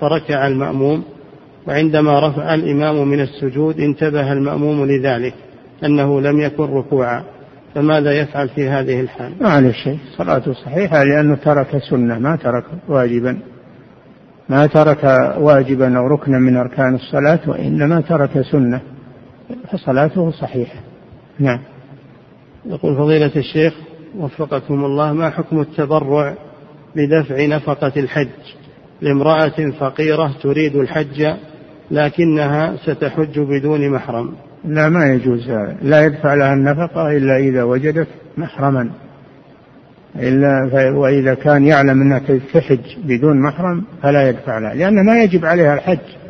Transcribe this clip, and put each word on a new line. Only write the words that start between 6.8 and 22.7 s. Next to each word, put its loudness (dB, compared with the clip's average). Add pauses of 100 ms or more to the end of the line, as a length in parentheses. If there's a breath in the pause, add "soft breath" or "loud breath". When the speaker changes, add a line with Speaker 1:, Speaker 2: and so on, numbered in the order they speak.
Speaker 1:
فماذا 2
يفعل -4
في -4
هذه -2
الحال؟ -8
Speaker 2:
ما 2
عليه 4
شيء، -6 (180)
صلاته -2
صحيحة، 0
لأنه 4
ترك 0 (120)
سنة، 0
ما -2
ترك -4 (240)
واجباً، 0 (1080)
ما 4
ترك 4 (340)
واجباً 4
أو 0
ركناً 0
من 4
أركان 0
الصلاة، 0
وإنما 0
ترك 0 (100)
سنة، 0 (920)
فصلاته 0
صحيحة. -8 (580)
نعم. 0 (1080)
Speaker 1:
يقول: -2